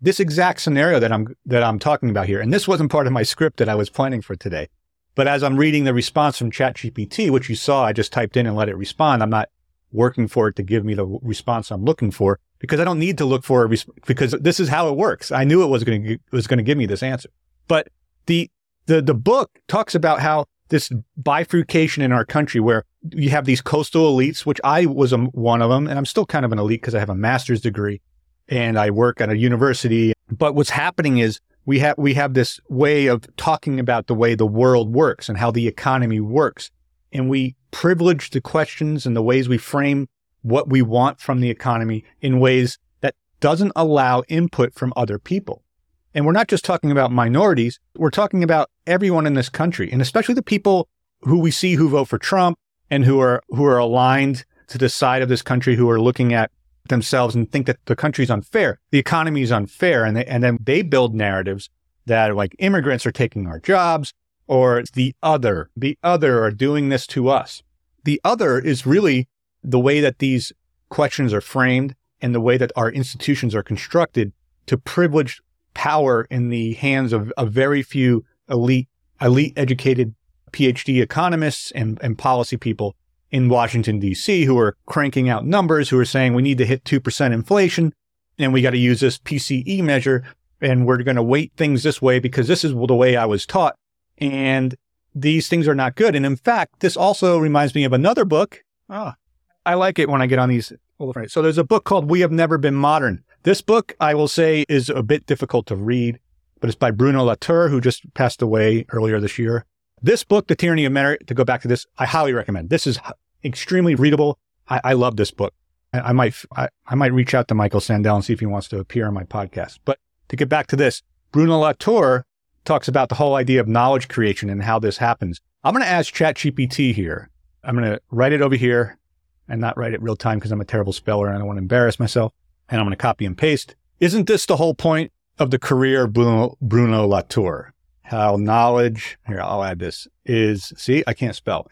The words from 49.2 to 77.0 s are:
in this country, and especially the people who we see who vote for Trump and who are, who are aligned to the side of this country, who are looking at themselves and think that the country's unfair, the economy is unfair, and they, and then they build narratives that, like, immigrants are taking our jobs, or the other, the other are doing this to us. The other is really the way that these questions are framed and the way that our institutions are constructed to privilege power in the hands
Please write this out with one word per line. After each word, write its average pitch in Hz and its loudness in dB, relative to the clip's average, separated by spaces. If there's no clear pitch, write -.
in 143 0
this 131 -2
country, 156 -4
and 127 0
especially 226 0
the 247 0
people 196 0
who 147 2
we 165 2
see 180 0
who 156 4
vote 139 2
for 113 -2
Trump 180 0
and 139 2
who 135 4
are, 123 2
who 143 -2
are 127 4
aligned 127 2
to 127 -12
the 131 2
side 131 0
of 127 -2
this 123 -2
country, 123 0
who 120 4
are 113 2
looking 123 2
at 113 0
themselves 123 0
and 117 -2
think 135 -2
that 123 -2
the - -2
country's 139 -2
unfair, 120 -2
the 139 2
economy 160 0
is 120 0
unfair, 117 0
and 110 0
they, 123 -2
and 123 -2
then 120 2
they 143 0
build 131 2
narratives 98 -4
that, 110 2
like, 98 -2
immigrants 156 0
are 120 -2
taking 107 -4
our 80 -10
jobs, 170 0
or 127 2
the 131 -2
other, 123 0
the 139 -4
other 147 2
are 107 0
doing 139 0
this 135 -2
to 127 -2
us. - -2
The 147 0
other 190 2
is 131 -2
really 143 2
the 127 0
way 143 2
that 135 0
these 131 -2
questions 135 -2
are 101 0
framed 127 0
and 123 -2
the 117 0
way 123 2
that 123 -2
our 113 -2
institutions 127 -4
are 104 -2
constructed 110 -2
to 127 -2
privilege 151 -2
power 139 0
in 120 -2
the 117 -2
hands 135 0